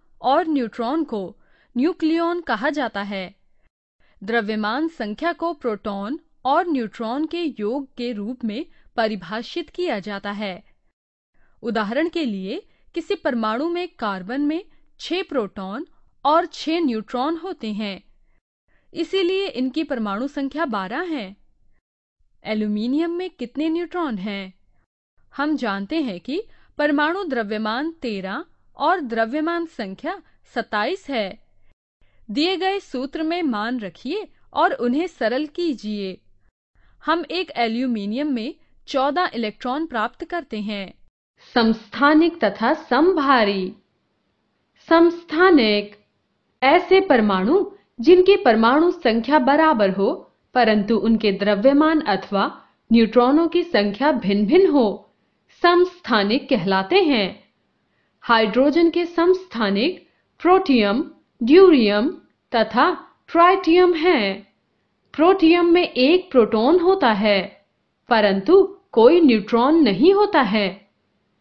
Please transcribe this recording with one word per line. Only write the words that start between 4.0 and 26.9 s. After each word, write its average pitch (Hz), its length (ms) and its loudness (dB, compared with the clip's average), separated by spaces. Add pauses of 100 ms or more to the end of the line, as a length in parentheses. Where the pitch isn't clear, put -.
द्रव्यमान 220 640 -2
संख्या 254 440 -6
को 330 200 -6
प्रोटॉन 214 680 -8 (240)
और 320 240 0
न्यूट्रॉन 247 580 -6
के 339 160 -8
योग 262 540 -8
के 247 160 -8
रूप 214 320 -10
में 226 220 -6 (300)
परिभाषित 220 720 -6
किया 320 280 -6
जाता 202 320 -10
है। 202 340 -10 (1000)
उदाहरण 226 460 -2
के 330 160 -6
लिए 208 420 -8 (280)
किसी 339 200 -6
परमाणु 240 540 -4
में 349 200 -6 (100)
कार्बन 202 420 -8
में 311 240 -4 (360)
छह 359 220 -6
प्रोटॉन 214 640 -8 (380)
और 320 220 2
छह 320 340 -6
न्यूट्रॉन 254 560 -4
होते 320 360 -10
हैं, 202 320 -10 (920)
इसीलिए 381 540 -4
इनकी 262 360 -6
परमाणु 226 440 -6
संख्या 285 360 -6
बारह 220 360 -8
है। 262 440 -10 (1040)
एल्यूमिनियम 220 640 -4
में 349 200 -6
कितने 262 380 -6
न्यूट्रॉन 330 500 -6
हैं? 196 360 -10 (800)
हम 294 200 -2
जानते 202 440 -4
हैं 202 200 -6
कि 339 220 -8 (360)
परमाणु 302 460 0